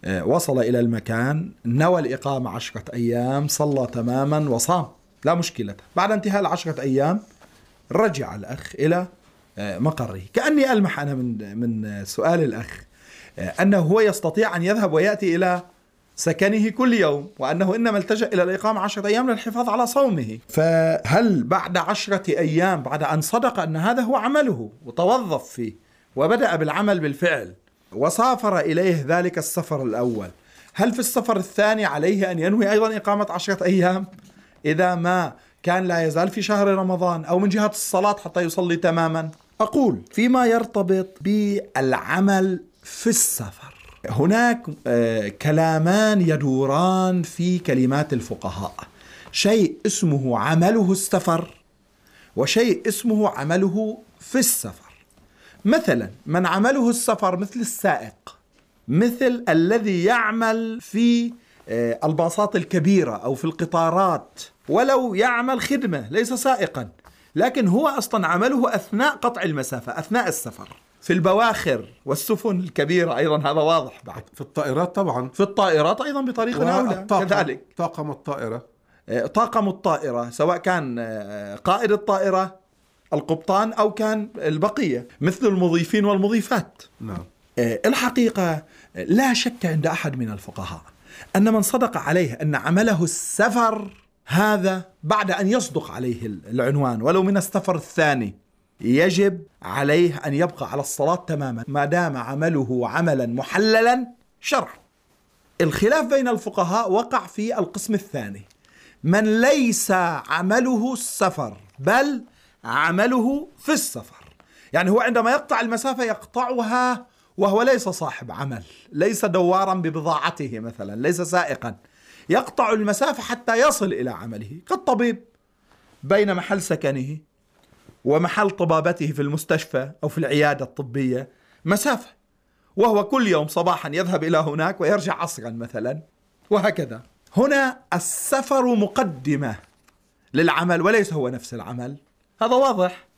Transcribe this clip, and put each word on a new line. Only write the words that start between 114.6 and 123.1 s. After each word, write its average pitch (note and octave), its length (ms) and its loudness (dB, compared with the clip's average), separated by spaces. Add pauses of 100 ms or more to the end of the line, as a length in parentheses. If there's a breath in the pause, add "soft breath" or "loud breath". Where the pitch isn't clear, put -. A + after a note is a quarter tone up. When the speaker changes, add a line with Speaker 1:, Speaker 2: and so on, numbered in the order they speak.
Speaker 1:
يعني، F3+ 180 2
هو G#3+ 100 6
عندما A#3 300 2
يقطع C#4+ 300 0
المسافة، A#3+ 440 -2
يقطعها B3 1000 -2 (300 soft breath)
وهو G3 260 2
ليس B3+ 260 2
صاحب C#3 420 -8
عمل، A#2 320 -8 (300)
ليس G3 320 0
دوارا F#3 500 2
ببضاعته D3+ 840 -2
مثلًا، A2 420 -10
ليس E3+ 180 0
سائقاً، D#3 560 -2 (520 soft breath)
يقطع A3+ 440 0
المسافة A3 500 0